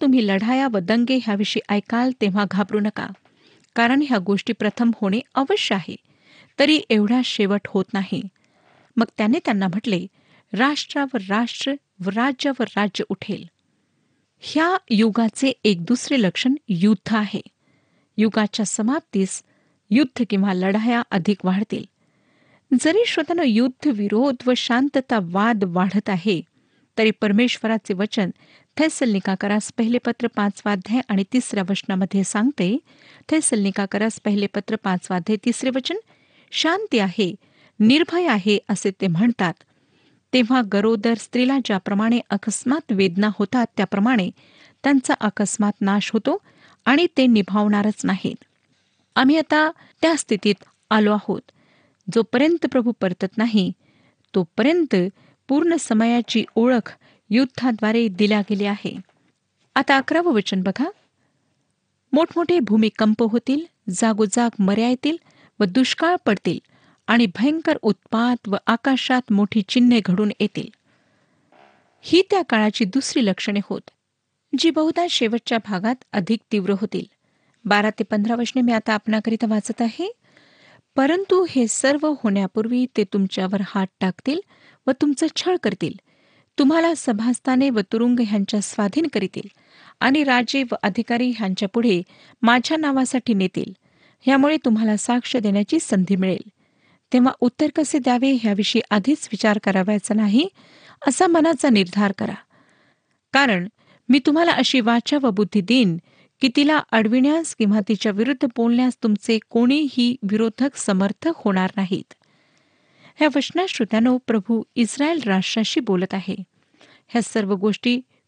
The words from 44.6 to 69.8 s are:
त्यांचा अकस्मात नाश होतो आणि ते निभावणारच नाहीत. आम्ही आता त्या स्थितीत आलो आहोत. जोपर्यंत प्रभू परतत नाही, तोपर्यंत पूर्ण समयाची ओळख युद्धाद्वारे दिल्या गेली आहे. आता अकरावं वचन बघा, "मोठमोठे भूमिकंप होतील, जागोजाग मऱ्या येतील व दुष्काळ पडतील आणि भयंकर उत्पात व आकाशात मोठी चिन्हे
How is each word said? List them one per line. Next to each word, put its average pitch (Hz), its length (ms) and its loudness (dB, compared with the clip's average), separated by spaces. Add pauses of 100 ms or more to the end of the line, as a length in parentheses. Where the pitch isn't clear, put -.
त्यांचा 277 360 2
अकस्मात 208 640 -2
नाश 196 300 0
होतो 262 260 -2 (480)
आणि 285 220 2 (100)
ते 262 100 4
निभावणारच 208 760 2
नाहीत. - 400 -4 (720)
आम्ही 269 220 4
आता 311 340 2 (300)
त्या 320 160 2
स्थितीत 202 380 0 (340)
आलो 214 240 4
आहोत. 208 280 -4 (760)
जोपर्यंत 285 500 2
प्रभू 240 260 0 (100)
परतत 190 360 -4
नाही, 214 340 2 (640)
तोपर्यंत 254 600 0 (520)
पूर्ण 330 280 2
समयाची 233 720 0 (100)
ओळख 240 420 0 (320)
युद्धाद्वारे 233 760 0
दिल्या 208 340 0
गेली 202 240 -2
आहे. 202 340 -6 (760)
आता 269 220 2
अकरावं 320 360 0
वचन 196 280 0
बघा, 202 280 -2 (1200)
"मोठमोठे 339 460 2
भूमिकंप 214 640 2
होतील, 247 420 -2 (240)
जागोजाग 220 600 0 (100)
मऱ्या 208 300 2
येतील 294 280 -2 (420)
व 208 40 2
दुष्काळ 262 520 0 (100)
पडतील 196 340 -2 (480)
आणि 233 180 4
भयंकर 294 560 0
उत्पात 226 680 -2
व 196 60 -2 (120)
आकाशात 254 640 0
मोठी 202 300 2
चिन्हे 240 440 4